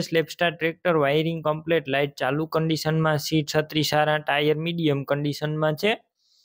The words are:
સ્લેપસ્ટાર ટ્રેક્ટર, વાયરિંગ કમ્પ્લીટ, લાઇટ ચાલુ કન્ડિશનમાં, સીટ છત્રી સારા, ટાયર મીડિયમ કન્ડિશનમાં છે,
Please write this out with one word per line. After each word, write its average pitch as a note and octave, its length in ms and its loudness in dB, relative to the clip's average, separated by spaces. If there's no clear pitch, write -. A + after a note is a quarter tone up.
સ્લેપસ્ટાર E3 460 0
ટ્રેક્ટર, E3 500 -2
વાયરિંગ D#3 440 2
કમ્પ્લીટ, D#3+ 460 0
લાઇટ C#3+ 280 0
ચાલુ C#3+ 260 0
કન્ડિશનમાં, D#3+ 720 0
સીટ D#3 340 0
છત્રી D3+ 360 0
સારા, D3+ 320 2
ટાયર D3 440 2
મીડિયમ E3 400 0
કન્ડિશનમાં D3+ 760 -2
છે, G#3 120 2